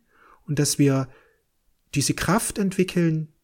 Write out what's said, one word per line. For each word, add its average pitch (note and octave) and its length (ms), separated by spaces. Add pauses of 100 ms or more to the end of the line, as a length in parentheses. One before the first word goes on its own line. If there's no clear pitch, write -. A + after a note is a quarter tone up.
(460)
und C#3+ 140
dass C#3+ 200
wir C3+ 280 (880)
diese C#3 180
Kraft - 440
entwickeln F3+ 760 (100)